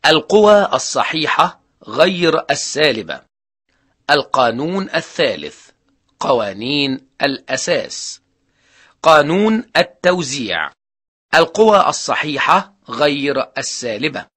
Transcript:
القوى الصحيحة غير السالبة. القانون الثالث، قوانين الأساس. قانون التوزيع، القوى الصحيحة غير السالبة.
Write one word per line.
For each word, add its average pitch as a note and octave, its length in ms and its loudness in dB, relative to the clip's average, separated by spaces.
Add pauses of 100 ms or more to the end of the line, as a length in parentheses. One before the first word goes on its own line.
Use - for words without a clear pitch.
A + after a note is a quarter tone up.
القوى G3+ 640 4
الصحيحة D3+ 880 -2 (240)
غير D#3+ 640 0
السالبة. A#2+ 720 -2 (880)
القانون C#3+ 800 0
الثالث، G#2+ 800 -6 (500)
قوانين B2+ 880 -2 (140)
الأساس. - 1000 -6 (840)
قانون E3+ 720 4
التوزيع، B2+ 960 -2 (600)
القوى G3 540 4
الصحيحة D3 840 -2 (160)
غير C#3+ 680 -2
السالبة. B2 680 -6 (100)